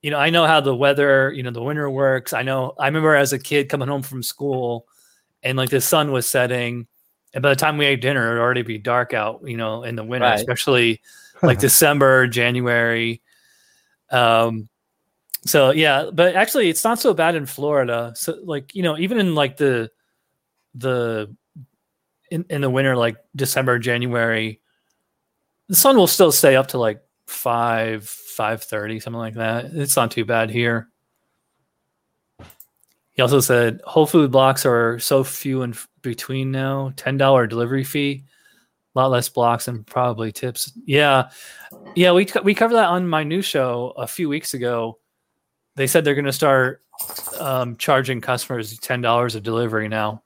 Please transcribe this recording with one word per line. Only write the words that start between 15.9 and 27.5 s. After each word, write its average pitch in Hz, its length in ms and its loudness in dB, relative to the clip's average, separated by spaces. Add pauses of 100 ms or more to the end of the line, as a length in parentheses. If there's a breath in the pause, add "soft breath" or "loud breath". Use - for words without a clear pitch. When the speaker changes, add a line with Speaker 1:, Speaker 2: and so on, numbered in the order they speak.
Speaker 1:
but 175 220 4
actually, 214 340 2
it's 160 160 -2
not 226 140 0
so 233 140 2
bad 170 220 2
in 147 100 -4
Florida. 127 720 -2
So, - 280 -8
like, 147 300 -10
you 190 80 -6
know, 156 160 0
even 190 220 -2
in, 180 160 0
like, 139 220 0
the, 123 340 0 (840)
the, 117 640 -4 (960)
in, 170 180 -6
in 147 120 -4
the 135 80 0
winter, 135 260 2
like, 117 220 0 (180)
December, 131 420 0
January, 117 840 -2 (1080)
the 190 80 -4
sun 269 220 6
will 185 100 6
still 170 240 4
stay 139 240 6
up 135 120 4
to, - 100 -6
like, 110 240 -2 (240)
five, 113 840 -2